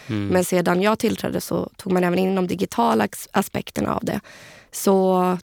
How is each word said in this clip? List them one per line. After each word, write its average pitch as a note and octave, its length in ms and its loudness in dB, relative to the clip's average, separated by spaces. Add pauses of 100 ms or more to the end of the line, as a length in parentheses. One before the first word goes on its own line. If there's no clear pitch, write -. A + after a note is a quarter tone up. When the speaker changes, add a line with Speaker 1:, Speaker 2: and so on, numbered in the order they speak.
Speaker 1:
Mm. G2+ 200 -2
Speaker 2:
Men F#3 180 2
sedan F3+ 360 0
jag G#3+ 180 2
tillträdde F#3+ 420 -2
så - 360 -4
tog F#3 160 -4
man F3+ 100 2
även F3+ 160 2
in F#3+ 160 0
de F#3 120 0
digitala G#3+ 580 0
as-, - 260 -10
aspekterna - 640 -4
av - 100 -4
det. - 140 -2 (520)
Så F#3 720 2